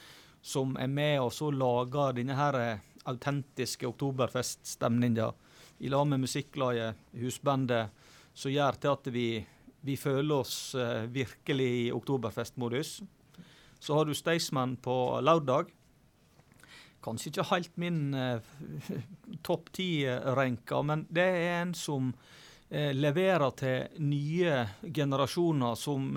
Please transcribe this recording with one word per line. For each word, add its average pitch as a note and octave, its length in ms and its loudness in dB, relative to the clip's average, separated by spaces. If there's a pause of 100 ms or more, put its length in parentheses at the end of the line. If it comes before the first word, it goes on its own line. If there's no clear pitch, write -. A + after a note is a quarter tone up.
(420)
som C3+ 340 -2
er B2+ 120 -2
med C#3+ 320 2
oss A#2+ 220 0
og D3+ 120 0
lager C3 580 2
denne B2 220 -2
her, C#3+ 220 2
eh, A#2 220 0 (280)
autentiske C3 800 -4
oktoberfeststemningen A#2+ 1500 0 (480)
i C3 80 -6
lag C#3 180 2
med C#3+ 140 2
musikklaget, B2 760 -2 (200)
husbandet, B2 720 0 (460)
som - 160 -6
gjør C3+ 300 2
til C#3+ 100 2
at C#3 220 -2
vi, A2+ 340 -2 (360)
vi C3+ 140 -4
føler C#3+ 380 0
oss, - 400 -4
eh, A#2+ 320 -2
virkelig B2 800 0
i A#2+ 60 -2
oktoberfestmodus. B2 1080 -4 (800)
Så - 140 -2
har D#3 100 4
du D3+ 100 0
Staysman C#3 640 0
på B2 460 0
lørdag. D3 480 4 (1300)
Kanskje A2+ 280 -6
ikke E3+ 200 0
helt F3+ 260 0
min, E3 380 -2
eh, B2+ 260 0 (480)
<laughs> - 540 -10
topp E3+ 300 -4
ti-ranka, C3 1120 0
men D3+ 300 0
det E3+ 100 4
er F3 400 2
en F3 120 -4
som, C3 400 -2 (560)
eh, D3 220 0
leverer D3 640 2
til C3 320 -2 (100)
nye D3 720 0 (160)
generasjoner, C#3 920 2
som C3+ 400 -2